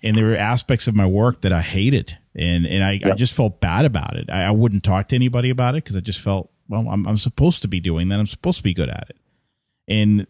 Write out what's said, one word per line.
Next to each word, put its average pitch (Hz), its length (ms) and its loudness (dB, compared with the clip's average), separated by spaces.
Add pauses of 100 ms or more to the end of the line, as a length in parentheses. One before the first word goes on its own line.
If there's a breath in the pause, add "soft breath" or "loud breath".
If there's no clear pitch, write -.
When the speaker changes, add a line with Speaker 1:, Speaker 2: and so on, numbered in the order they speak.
Speaker 1:
And 110 160 0
there 110 100 4
were 110 100 2
aspects 117 500 0
of 110 80 0
my 101 100 4
work 107 360 2
that 95 100 2
I 85 80 2
hated, 117 580 0 (160)
and, 85 320 0
and 95 200 -2
I, 98 80 2
I 98 160 0
Speaker 2:
Yep. 95 80 0
Speaker 1:
just 123 180 0
felt 110 240 0
bad 165 240 2
about 104 320 -2
it. 50 140 -10
I, 92 140 -2
I 98 80 0
wouldn't 107 300 2
talk 98 280 0
to 131 60 0
anybody 123 340 0
about 127 260 0
it, 156 80 -4
'cause 98 140 -6
I - 20 -2
just 95 220 -6
felt, 95 280 -4 (200)
"Well, 113 200 -4
I'm, 101 160 -2
I'm 104 120 -2
supposed 139 460 0
to - 40 -4
be 90 140 -4
doing 85 260 -2
that. 101 100 0
I'm 104 80 0
supposed - 340 -4
to - 40 -8
be 95 100 0
good 80 140 -2
at - 220 -12
it." - 80 -20 (720)
And 104 400 2